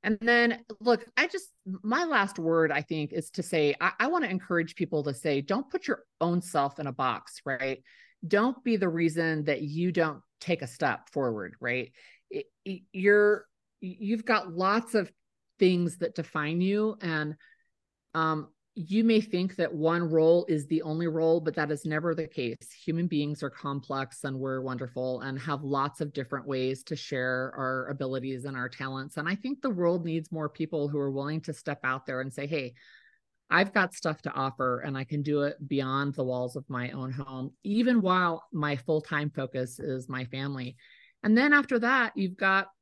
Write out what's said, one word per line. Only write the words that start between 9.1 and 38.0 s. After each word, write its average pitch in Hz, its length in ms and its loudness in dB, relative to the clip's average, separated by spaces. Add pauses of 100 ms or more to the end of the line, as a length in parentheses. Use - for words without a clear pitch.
that 147 180 0
you 165 300 0
don't 156 280 0 (200)
take 175 200 -2
a 139 60 -6
step - 440 -2
forward, 113 480 -2
right? 123 340 -4 (380)
It, - 160 -8 (200)
it, 190 160 -8 (100)
you're, 208 540 6 (340)
you've 214 460 -4
got 202 260 0
lots 202 420 0
of 196 160 2 (480)
things 175 400 4
that - 160 -4
define 156 460 -2
you. 208 400 2
And, 151 360 -2 (760)
um, 160 340 0 (280)
you 196 280 2
may 226 160 6
think 185 340 -2
that 170 180 0
one 165 300 2
role 165 460 6
is 151 180 0
the 160 160 0
only 165 240 -2
role, 160 320 2
but 156 160 -2
that 151 160 -2
is 147 140 -4
never 156 280 -2
the 160 140 -4
case. 123 460 -8 (120)
Human 165 220 0
beings 147 380 -2
are 131 60 -6
complex 135 720 -8
and 135 160 -4
we're 131 220 -4
wonderful 127 580 -4
and 131 180 -6
have 143 240 -4
lots 139 380 -2
of 147 120 -4
different 135 320 -6
ways 131 400 -2
to 156 120 -6
share 127 600 -2
our 131 320 -2
abilities 131 580 -4
and 135 100 -8
our 123 120 -4
talents. 135 480 -8
And 151 120 -4
I 196 80 0
think 262 240 -6
the 262 100 -2
world 175 340 2
needs 160 280 -4
more 156 160 -4
people 156 400 -2
who 147 100 -2
are 139 140 0
willing 143 300 -2
to 165 100 -8
step - 320 -8
out 131 200 -2
there 131 160 -6
and 135 120 -6
say, 143 160 -8
"Hey, 135 260 -4 (760)
I've 190 240 4
got 185 220 2
stuff - 280 -4
to - 100 -6
offer 131 480 -2
and 135 180 -6
I 135 60 -6
can 147 180 -4
do 147 200 0
it 143 140 -2 (120)
beyond 139 460 0
the 139 100 -2
walls 127 320 -4
of 135 120 -10
my 123 220 -4
own 131 220 -8
home, 131 400 -8 (100)
even 233 380 2